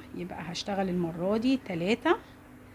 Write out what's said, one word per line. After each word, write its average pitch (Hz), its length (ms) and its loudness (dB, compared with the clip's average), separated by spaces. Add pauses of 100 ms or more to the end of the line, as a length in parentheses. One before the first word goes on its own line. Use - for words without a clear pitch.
(160)
يبقى 175 360 -8
هشتغل 190 380 -2
المرة 175 480 2
دي 254 200 4
تلاتة، 220 600 2 (580)